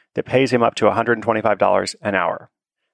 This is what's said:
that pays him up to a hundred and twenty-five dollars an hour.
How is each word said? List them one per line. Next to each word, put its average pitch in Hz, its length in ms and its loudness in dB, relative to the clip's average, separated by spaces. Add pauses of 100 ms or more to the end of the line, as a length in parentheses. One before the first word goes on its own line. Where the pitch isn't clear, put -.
(140)
that - 100 -4
pays 127 280 0
him 117 120 2
up 113 100 0
to 107 140 2
a 95 40 4
hundred 113 200 0
and 110 100 -2
twenty-five 110 360 0
dollars 95 440 0
an 101 140 -2
hour. - 340 -4 (440)